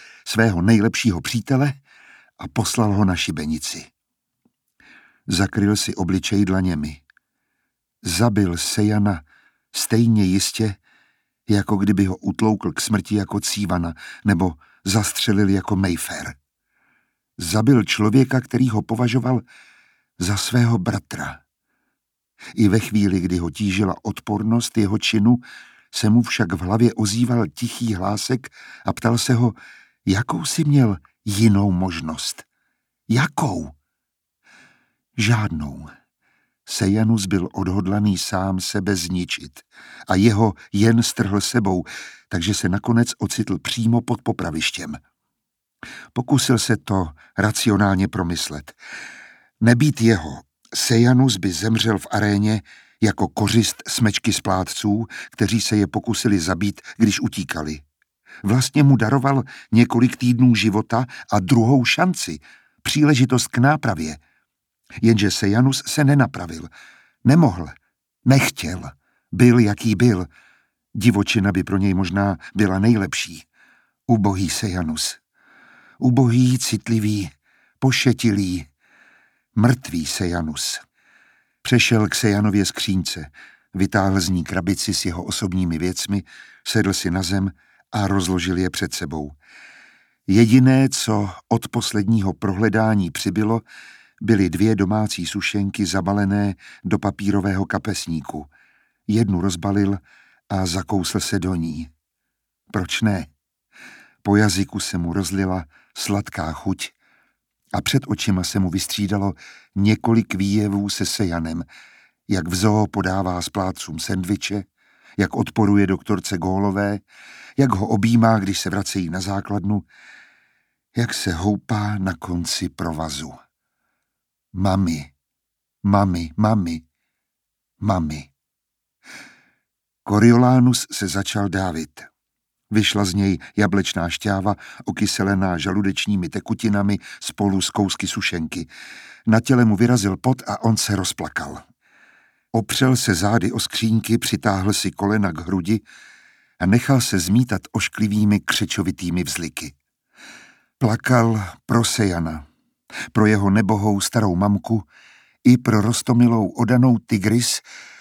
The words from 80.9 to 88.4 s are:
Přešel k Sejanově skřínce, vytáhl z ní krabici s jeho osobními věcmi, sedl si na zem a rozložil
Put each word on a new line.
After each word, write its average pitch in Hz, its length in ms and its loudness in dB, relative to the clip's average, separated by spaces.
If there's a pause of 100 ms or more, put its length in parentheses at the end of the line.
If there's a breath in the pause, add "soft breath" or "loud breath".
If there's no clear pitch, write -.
Přešel 113 460 2
k - 80 -4
Sejanově 104 500 2
skřínce, 90 640 -4 (420 loud breath)
vytáhl 95 480 0
z 85 80 -2
ní 90 140 -2
krabici 92 500 -4
s - 120 -4
jeho 87 180 -6
osobními 90 540 -4
věcmi, 90 460 -4 (440 loud breath)
sedl 101 260 0
si 92 180 -4
na 92 120 -2
zem 95 280 -2 (400 soft breath)
a 104 160 -2
rozložil 92 500 0